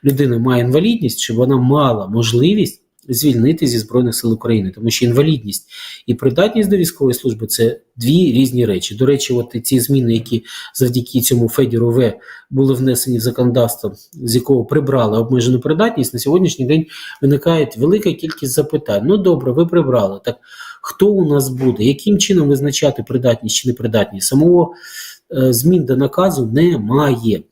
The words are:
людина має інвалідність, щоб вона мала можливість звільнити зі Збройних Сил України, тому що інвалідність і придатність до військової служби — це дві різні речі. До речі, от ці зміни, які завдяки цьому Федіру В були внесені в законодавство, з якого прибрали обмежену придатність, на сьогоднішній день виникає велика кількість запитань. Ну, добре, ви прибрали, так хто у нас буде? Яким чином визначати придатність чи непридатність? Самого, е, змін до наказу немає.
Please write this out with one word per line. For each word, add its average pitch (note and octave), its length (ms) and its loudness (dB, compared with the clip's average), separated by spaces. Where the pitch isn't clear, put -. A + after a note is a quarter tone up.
людина C3+ 340 0
має A#2+ 260 2
інвалідність, D#3+ 540 0
щоб - 180 -4
вона B2+ 200 2
мала B2 500 2
можливість A#2+ 760 0
звільнити C3+ 580 0
зі A#2+ 120 0
Збройних A#2 360 -2
Сил A#2 180 -2
України, G#2+ 420 -2
тому A2+ 160 -4
що - 140 -2
інвалідність A#2+ 640 0
і A#2+ 80 0
придатність F#3+ 560 0
до G3+ 60 4
військової C#3+ 380 0
служби — A2+ 320 -4
це A#2 340 -2
дві C#3+ 360 2
різні B2 340 2
речі. G2 280 -4
До B2 120 0
речі, C3+ 260 0
от A#2+ 300 -4
ці C3 180 0
зміни, B2 340 0
які A2+ 300 -4
завдяки B2 460 -2
цьому A#2+ 280 0
Федіру A#2 420 0
В A#2 240 2
були C3+ 240 2
внесені B2+ 440 -2
в - 20 -2
законодавство, A#2+ 720 0
з B2 220 -4
якого B2 300 2
прибрали C3 540 0
обмежену B2 420 2
придатність, D#3 540 -2
на A#2 60 -6
сьогоднішній D#3+ 460 0
день D#3 200 2
виникає C#3+ 540 2
велика F3 360 2
кількість D#3 400 -8
запитань. C#3+ 540 -2
Ну, F#3+ 100 4
добре, D#3+ 360 0
ви D#3+ 140 2
прибрали, B2 580 0
так - 120 -6
хто - 240 -2
у G3 180 2
нас C#3+ 240 0
буде? B2+ 360 -2
Яким C#3+ 340 2
чином E3+ 300 2
визначати C#3 540 0
придатність A#2+ 540 -2
чи - 120 -2
непридатність? A2+ 600 -2
Самого, E3 440 4
е, C3 160 2
змін D3+ 320 2
до B2+ 120 0
наказу C3+ 500 0
немає. A#2+ 1040 0